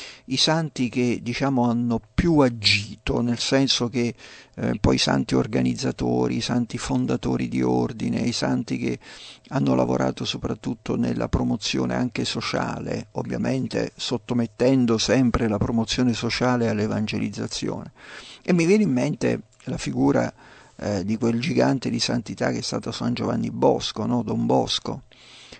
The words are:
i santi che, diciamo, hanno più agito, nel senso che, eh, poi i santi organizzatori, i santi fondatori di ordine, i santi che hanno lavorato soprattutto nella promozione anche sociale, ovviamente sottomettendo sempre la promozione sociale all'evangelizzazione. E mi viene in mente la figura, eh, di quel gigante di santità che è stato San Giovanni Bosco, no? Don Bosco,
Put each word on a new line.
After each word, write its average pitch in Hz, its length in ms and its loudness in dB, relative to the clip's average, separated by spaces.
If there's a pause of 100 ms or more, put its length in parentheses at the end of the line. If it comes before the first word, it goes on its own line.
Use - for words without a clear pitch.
(260)
i 131 120 -2
santi 156 520 0
che, 123 320 0
diciamo, 120 480 2
hanno 117 320 2 (140)
più 170 240 4
agito, 120 840 0
nel 120 160 0
senso 131 500 2
che, 120 280 -2 (400)
eh, 117 260 -2
poi 131 140 6
i - 20 2
santi 131 380 2
organizzatori, 123 1040 0
i 117 40 -2
santi 120 380 -2
fondatori 127 680 -2
di 123 140 -2
ordine, 123 600 0
i 123 100 0
santi 127 480 -2
che 123 180 -4 (520)
hanno 139 260 2
lavorato 127 500 0
soprattutto - 720 -6
nella 120 340 -2
promozione 123 640 -2
anche 123 320 -2
sociale, 117 840 -4
ovviamente 120 840 -2
sottomettendo 120 1000 2
sempre 117 500 4
la 104 120 0
promozione 117 540 2
sociale 120 540 0
all'evangelizzazione. 107 1200 -2 (500)
E - 120 2
mi 165 120 4
viene 208 160 6
in 170 100 4
mente 123 500 0 (240)
la - 120 -4
figura, 131 560 2 (480)
eh, 98 220 -2
di 107 140 -2
quel 117 240 0
gigante 127 480 2
di 117 100 -2
santità 120 520 -2
che 120 80 -4
è - 20 -6
stato 117 320 -6
San 120 200 -2
Giovanni 117 380 -2
Bosco, 120 540 0
no? 120 180 0
Don 113 220 -2
Bosco, 117 580 -2 (560)